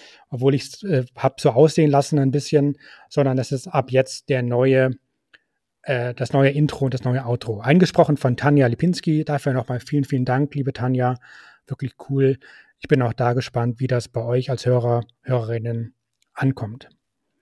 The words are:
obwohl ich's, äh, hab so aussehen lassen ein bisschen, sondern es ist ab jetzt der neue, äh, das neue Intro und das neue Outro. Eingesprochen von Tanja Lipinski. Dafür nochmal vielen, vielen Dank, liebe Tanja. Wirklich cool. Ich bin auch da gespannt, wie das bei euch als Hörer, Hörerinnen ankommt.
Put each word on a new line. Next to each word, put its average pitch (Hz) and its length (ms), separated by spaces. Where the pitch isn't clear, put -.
obwohl 135 260
ich's, - 280
äh, 156 220
hab - 240
so 143 100
aussehen 147 400
lassen 143 280
ein 135 140
bisschen, 143 440
sondern 135 300
es 127 140
ist 135 160
ab 127 240
jetzt - 360
der 131 140
neue, 131 480
äh, 123 320
das - 180
neue 139 180
Intro 147 340
und 127 100
das 131 100
neue 127 200
Outro. 117 360
Eingesprochen 156 560
von 123 200
Tanja 143 300
Lipinski. 156 580
Dafür 143 280
nochmal 123 280
vielen, 147 240
vielen 127 200
Dank, 135 300
liebe 135 180
Tanja. 127 440
Wirklich - 280
cool. 135 300
Ich - 100
bin 139 120
auch 117 120
da 120 200
gespannt, 120 480
wie 127 60
das 123 220
bei 113 140
euch 123 280
als 120 160
Hörer, 120 380
Hörerinnen 117 720
ankommt. 131 540